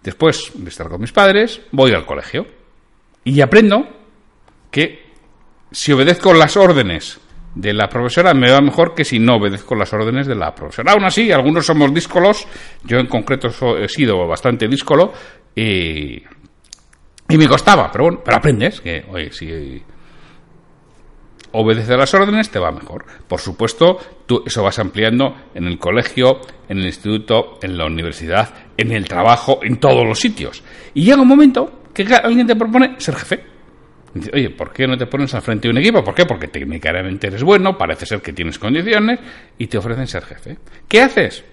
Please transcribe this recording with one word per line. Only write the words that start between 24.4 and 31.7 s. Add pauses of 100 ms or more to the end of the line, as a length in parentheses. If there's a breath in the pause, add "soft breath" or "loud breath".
eso
vas
ampliando (180)
en
el
colegio, (280 loud breath)
en
el
instituto,
en
la
universidad, (240 loud breath)
en
el
trabajo,
en
todos
los
sitios. (300 loud breath)
Y
llega
un
momento (100)